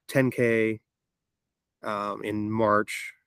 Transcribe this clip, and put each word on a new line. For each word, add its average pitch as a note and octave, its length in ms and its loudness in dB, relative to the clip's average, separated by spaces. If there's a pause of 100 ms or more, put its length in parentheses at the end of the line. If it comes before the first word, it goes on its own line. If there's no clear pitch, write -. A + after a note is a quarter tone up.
ten C3 220 2
K, A2+ 500 0 (1000)
um, G#2 420 -6
in G#2+ 260 -4
March. G#2+ 640 0 (120)